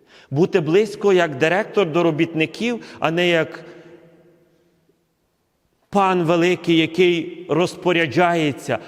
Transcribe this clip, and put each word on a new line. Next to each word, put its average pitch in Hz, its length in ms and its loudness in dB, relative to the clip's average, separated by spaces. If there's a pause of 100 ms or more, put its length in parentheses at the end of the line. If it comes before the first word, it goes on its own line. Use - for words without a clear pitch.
(320)
Бути 185 280 2
близько 196 540 0
як 170 240 2
директор 175 540 0
до 170 120 2
робітників, 165 840 -2 (140)
а 156 120 -2
не 175 180 0
як 165 360 -2 (2250)
пан 185 340 2
великий, 170 540 2
який 165 720 0
розпоряджається, 165 1400 0